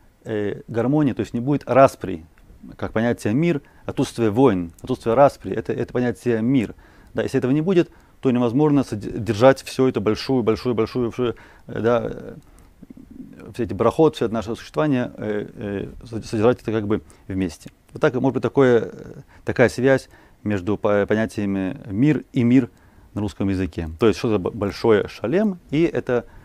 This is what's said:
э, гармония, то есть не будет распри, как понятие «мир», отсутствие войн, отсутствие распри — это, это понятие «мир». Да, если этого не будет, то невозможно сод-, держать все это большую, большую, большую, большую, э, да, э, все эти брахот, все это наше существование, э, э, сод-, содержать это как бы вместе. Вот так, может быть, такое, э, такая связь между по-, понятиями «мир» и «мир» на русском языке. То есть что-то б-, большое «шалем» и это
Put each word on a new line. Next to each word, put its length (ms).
э, 440
гармония, 460
то 60
есть 140
не 60
будет 280
распри, 560
как 160
понятие 420
«мир», 280
отсутствие 460
войн, 420
отсутствие 320
распри — 380
это, 200
это 200
понятие 500
«мир». 320
Да, 80
если 160
этого 140
не 100
будет, 280
то 100
невозможно 520
сод-, 400
держать 400
все 260
это 120
большую, 420
большую, 320
большую, 320
большую, 300
э, 140
да, 220
э, 320
все 120
эти 100
брахот, 420
все 80
это 100
наше 220
существование, 600
э, 380
э, 340
сод-, 200
содержать 380
это 100
как 140
бы 160
вместе. 420
Вот 80
так, 140
может 200
быть, 80
такое, 500
э, 280
такая 240
связь 400
между 320
по-, 300
понятиями 800
«мир» 460
и 100
«мир» 280
на 60
русском 280
языке. 400
То 100
есть 100
что-то 200
б-, 120
большое 580
«шалем» 500
и 140
это 400